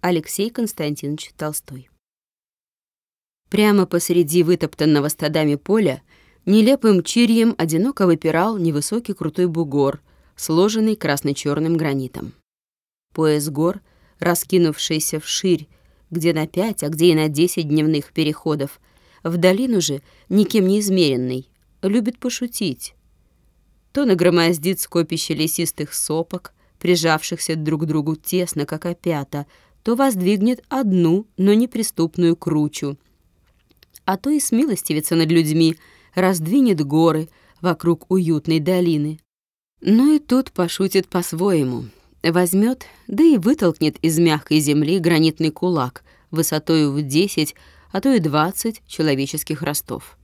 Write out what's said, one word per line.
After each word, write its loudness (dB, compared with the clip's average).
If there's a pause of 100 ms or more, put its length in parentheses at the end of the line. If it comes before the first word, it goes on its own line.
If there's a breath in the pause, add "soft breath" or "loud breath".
Алексей -2
Константинович -6
Толстой. -10 (1600)
Прямо 4
посреди 2
вытоптанного 0
стадами 0
поля 0 (460 soft breath)
нелепым 4
чирьем 2
одиноко 0
выпирал 2
невысокий -2
крутой -2
бугор, -2 (360)
сложенный 0
красно-чёрным -2
гранитом. -4 (800)
Пояс 0
гор, -2 (400)
раскинувшийся 0
вширь, -2 (440)
где -2
на -2
пять, -4
а -4
где 4
и 4
на 2
десять -2
дневных 0
переходов, -4 (420 soft breath)
в -4
долину 2
же, -4 (300 soft breath)
никем 2
не 2
измеренный, 0 (320)
любит -2
пошутить. -8 (960)
То -2
нагромоздит 2
скопище -4
лесистых -4
сопок, -8 (240)
прижавшихся -2
друг -2
к -2
другу -2
тесно, -4
как -8
опята, -6 (380 soft breath)
то 0
воздвигнет 0
одну, 2 (100)
но 4
неприступную 0
кручу. -4 (1120)
А -2
то -4
и 0
смилостивится -2
над 2
людьми, 2 (380 soft breath)
раздвинет 2
горы 2 (320 soft breath)
вокруг -2
уютной 0
долины. -2 (600)
Но 4
и 4
тут -2
пошутит -2
по-своему. -2 (360 soft breath)
Возьмёт, 0 (220 soft breath)
да 0
и 6
вытолкнет 0
из 0
мягкой 2
земли 2
гранитный 2
кулак -4 (300 soft breath)
высотою 0
в -2
десять, -2 (380 soft breath)
а -4
то 2
и 4
двадцать -2
человеческих -4
ростов. -8